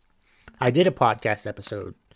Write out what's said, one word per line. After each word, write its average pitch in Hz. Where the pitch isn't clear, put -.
I 127
did 156
a 185
podcast 110
episode 101